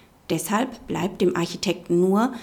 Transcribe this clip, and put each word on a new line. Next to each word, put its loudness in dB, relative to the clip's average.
Deshalb -2
bleibt -2
dem 4
Architekten 0
nur, 4